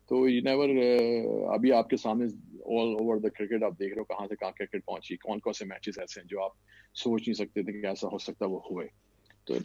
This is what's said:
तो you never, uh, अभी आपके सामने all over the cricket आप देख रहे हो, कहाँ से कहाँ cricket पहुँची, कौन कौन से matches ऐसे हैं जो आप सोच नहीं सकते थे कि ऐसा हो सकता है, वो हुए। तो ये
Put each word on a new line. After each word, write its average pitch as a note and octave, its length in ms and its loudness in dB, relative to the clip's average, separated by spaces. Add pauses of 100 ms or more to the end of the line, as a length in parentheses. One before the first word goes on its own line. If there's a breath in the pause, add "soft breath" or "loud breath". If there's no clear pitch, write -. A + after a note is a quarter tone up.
तो B2+ 200 6
you B2 180 4
never, C#3 220 4
uh, A#2 840 4
अभी A#2+ 180 6
आपके A#2 260 4
सामने A#2 300 0 (500)
all A2+ 280 2
over A2 200 2
the - 160 -2
cricket A2 220 0
आप G2+ 100 0
देख G2 160 -4
रहे G#2 100 -6
हो, A2 40 -4
कहाँ G2 240 -6
से G#2 80 -8
कहाँ F#2+ 160 -6
cricket G2 320 -6
पहुँची, F2+ 320 -8
कौन F#2+ 240 -6
कौन A2 140 -4
से G#2 120 -8
matches F#2+ 340 -10
ऐसे F#2 200 -10
हैं F2+ 80 -20
जो G2 120 -8
आप F#2+ 140 -4 (400 soft breath)
सोच A2+ 280 0
नहीं A2+ 120 -2
सकते G#2 300 -4
थे G#2 180 -8
कि G#2 60 -4
ऐसा G2 200 -4
हो F#2+ 120 -6
सकता - 260 -6
है, F#2+ 60 -2
वो F#2 200 -8
हुए। F2 180 -6 (580)
तो - 60 -2
ये A#1+ 120 0